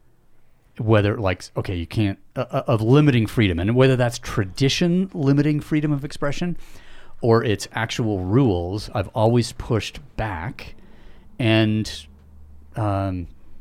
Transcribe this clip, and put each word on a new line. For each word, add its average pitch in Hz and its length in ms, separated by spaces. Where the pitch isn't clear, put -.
Whether, 107 400
like, 92 260
okay, 101 200
you 85 120
can't, 101 320
uh, 131 160
uh, 135 160
of 113 140
limiting 123 460
freedom, 92 320
and 104 160
whether 131 200
that's 120 240
tradition 170 920
limiting 147 480
freedom 151 300
of 139 140
expression 151 520
or 113 220
it's 104 280
actual 107 480
rules, 95 760
I've 101 160
always 117 440
pushed - 460
back 101 580
and, 110 640
um, 98 520